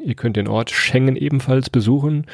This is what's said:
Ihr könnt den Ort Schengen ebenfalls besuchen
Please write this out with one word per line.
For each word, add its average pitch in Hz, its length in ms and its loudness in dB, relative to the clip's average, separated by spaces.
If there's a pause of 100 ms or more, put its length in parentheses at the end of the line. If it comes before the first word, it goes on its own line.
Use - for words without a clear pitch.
Ihr 131 80 -2
könnt 113 240 -2
den 104 100 -2
Ort 110 220 -2
Schengen 131 460 2
ebenfalls 131 560 0
besuchen 143 640 2